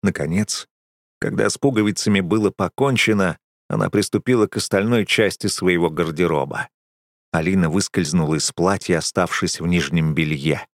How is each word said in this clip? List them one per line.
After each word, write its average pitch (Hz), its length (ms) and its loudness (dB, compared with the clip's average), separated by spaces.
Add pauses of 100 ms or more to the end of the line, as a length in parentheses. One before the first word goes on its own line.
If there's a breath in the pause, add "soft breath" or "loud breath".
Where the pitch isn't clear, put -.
Наконец, 90 640 -2 (540)
когда - 300 0
с - 80 -6
пуговицами 107 640 2
было 101 300 2
покончено, 101 840 0 (320)
она 101 220 0
приступила 104 560 2
к - 100 -6
остальной 107 480 0
части 104 440 0
своего 87 420 2
гардероба. 80 800 -2 (640)
Алина 87 360 2
выскользнула 82 680 0
из - 140 -2
платья, 90 460 0
оставшись - 640 -2
в 82 60 -4
нижнем 82 480 0
белье. 76 600 -2